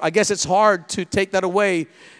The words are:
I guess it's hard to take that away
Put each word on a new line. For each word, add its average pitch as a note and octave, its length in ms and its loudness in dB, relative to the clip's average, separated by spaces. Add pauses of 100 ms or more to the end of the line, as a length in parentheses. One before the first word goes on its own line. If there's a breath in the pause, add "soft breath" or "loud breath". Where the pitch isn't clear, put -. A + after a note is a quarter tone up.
I D#3+ 80 -2
guess G3 220 0
it's G3 140 -4
hard F#3+ 460 2
to - 140 -6
take G3 280 -4
that F#3 120 0
away F#3 420 0 (340 loud breath)